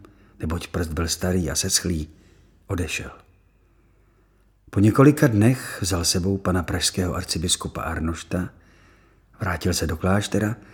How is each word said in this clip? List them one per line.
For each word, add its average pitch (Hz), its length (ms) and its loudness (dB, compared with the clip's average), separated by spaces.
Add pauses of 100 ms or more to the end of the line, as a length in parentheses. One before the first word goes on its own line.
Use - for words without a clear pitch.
(400)
neboť 82 280 -4
prst 82 240 -4
byl 76 160 0
starý 90 420 0
a - 40 -4
seschlý, 87 540 0 (580)
odešel. - 440 -4 (1600)
Po 101 100 0
několika 139 460 6
dnech 117 560 2
vzal 90 220 -2
sebou 95 340 0
pana 92 240 0
pražského 85 520 -2
arcibiskupa 85 680 -2
Arnošta, 82 680 -4 (920)
vrátil 90 340 0
se - 120 0
do 80 100 -2
kláštera 101 600 0 (180)